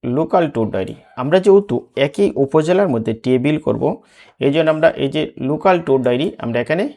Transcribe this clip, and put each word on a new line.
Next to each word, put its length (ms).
লোকাল 280
টোর 200
ডায়েরি। 200
আমরা 220
যেহেতু 300
একই 220
উপজেলার 500
মধ্যে 180
টিএ 220
বিল 220
করব, 160
এই 80
জন্য 200
আমরা 140
এই 100
যে 80
লোকাল 260
টোর 200
ডায়েরি 200
আমরা 200
এখানে 200